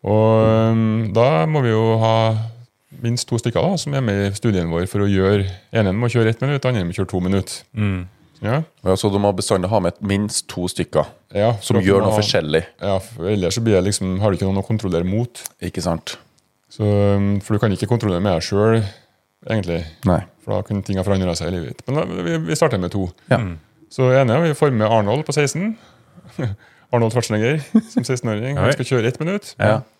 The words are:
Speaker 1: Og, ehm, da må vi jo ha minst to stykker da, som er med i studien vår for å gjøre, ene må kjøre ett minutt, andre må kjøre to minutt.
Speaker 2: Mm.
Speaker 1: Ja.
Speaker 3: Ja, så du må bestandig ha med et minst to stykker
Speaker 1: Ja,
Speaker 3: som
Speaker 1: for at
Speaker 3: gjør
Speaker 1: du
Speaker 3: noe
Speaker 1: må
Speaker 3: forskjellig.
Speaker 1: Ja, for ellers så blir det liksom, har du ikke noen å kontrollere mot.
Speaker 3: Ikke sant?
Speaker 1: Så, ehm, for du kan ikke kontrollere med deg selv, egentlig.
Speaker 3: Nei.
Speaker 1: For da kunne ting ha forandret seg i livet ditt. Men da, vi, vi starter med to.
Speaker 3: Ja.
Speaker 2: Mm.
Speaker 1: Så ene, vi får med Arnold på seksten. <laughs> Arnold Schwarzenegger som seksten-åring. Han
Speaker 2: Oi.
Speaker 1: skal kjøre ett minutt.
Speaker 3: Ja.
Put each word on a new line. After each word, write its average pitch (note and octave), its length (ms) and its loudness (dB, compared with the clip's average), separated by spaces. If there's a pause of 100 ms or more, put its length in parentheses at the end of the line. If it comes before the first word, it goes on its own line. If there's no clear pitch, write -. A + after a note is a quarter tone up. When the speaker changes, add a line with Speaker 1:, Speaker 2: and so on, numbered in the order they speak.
Speaker 1:
Og, A2 440 4
ehm, A2 640 2
da C#3 340 2
må D#3 160 0
vi A#2 120 2
jo A2+ 260 2
ha A2+ 140 4 (920)
minst A#2+ 240 -2
to B2 80 -2
stykker A2+ 240 0
da, E3 160 2
som D3 180 -4
er C3+ 80 0
med G2+ 280 0
i - 20 -
studien F#2+ 400 0
vår E2+ 160 0
for G2+ 160 -2
å G2+ 80 2
gjøre, G2 320 4 (320)
ene G2+ 160 2
må A#2 160 0
kjøre A2+ 240 2
ett - 80 -4
minutt, C3+ 240 -2
andre A#2+ 240 0
må E2+ 80 -6
kjøre F#2+ 160 -4
to F#2+ 80 -2
minutt. F#2+ 380 -2 (180)
Speaker 2:
Mm. G2 300 -2 (360)
Speaker 1:
Ja. B2+ 200 -2 (240)
Speaker 3:
Ja, F#2+ 100 4
så G#2 160 0
du G2 80 0
må G2+ 160 2
bestandig F#2 320 -2
ha G#2+ 160 2
med E2+ 140 -2
et - 40 -20
minst G2+ 460 -2
to F2 240 -6
stykker D#2 320 -2 (320)
Speaker 1:
Ja, G#2 140 2 (100)
Speaker 3:
som - 160 -2
Speaker 1:
for G#2 60 4
at F#2 80 2
Speaker 3:
gjør G2 100 6
Speaker 1:
du G#2+ 60 0
Speaker 3:
noe F#2+ 80 2
Speaker 1:
må G#2 80 2
Speaker 3:
forskjellig. D#2+ 400 0 (180)
Speaker 1:
Ja, F#2+ 240 -2
for - 240 -10
ellers G2 320 0
så A2+ 60 -4
blir G#2+ 100 4
det F#2 140 2
liksom, F#2 320 -4
har G#2+ 100 2
du F2+ 80 0
ikke G2 80 0
noen G2 160 0
å - 60 -6
kontrollere F#2 340 -2
mot. G#2+ 400 -4 (160)
Speaker 3:
Ikke F2 240 -8
sant? E2+ 320 -4 (560)
Speaker 1:
Så, G#2+ 160 -2
ehm, G2+ 560 2
for G#2+ 120 -2
du G#2 40 0
kan G#2 160 0
ikke G2+ 160 -4
kontrollere G2+ 320 0
med F#2+ 140 2
deg D#2+ 100 -4
selv, G#2+ 400 2 (640)
egentlig. F2 320 -2 (240)
Speaker 3:
Nei. F2+ 160 4 (240)
Speaker 1:
For G#2 100 -4
da G2 80 -2
kunne G2+ 240 -4
ting G2 80 -2
ha F#2+ 80 -2
forandret F#2 400 0
seg D#2+ 80 -4
i F#2 80 -4
livet E2+ 160 -10
ditt. - 160 -20
Men C#3+ 80 -2
da, - 240 -6
vi, E3 140 -4 (100)
vi D#3+ 80 -2
starter C3 240 0
med F2 160 -4
to. F#2 140 -2 (200)
Speaker 3:
Ja. C3+ 140 2
Speaker 2:
Mm. F2 140 -8 (340)
Speaker 1:
Så C3 240 0
ene, C3 320 4
vi D3 80 0
får D3 160 2
med G#2+ 160 2
Arnold A2+ 400 2
på D3 80 -4
seksten. D3+ 380 -2 (680)
<laughs> B2+ 80 -4 (420)
Arnold A#2 240 2
Schwarzenegger A#2 460 0 (320)
som - 140 -2
seksten-åring. B2 520 -4
Han G2 140 2
Speaker 2:
Oi. - 20 2
Speaker 1:
skal B2+ 140 -4
kjøre A#2+ 240 2
ett - 100 -10
minutt. F#3+ 300 -6 (100)
Speaker 3:
Ja. G#2+ 200 4 (180)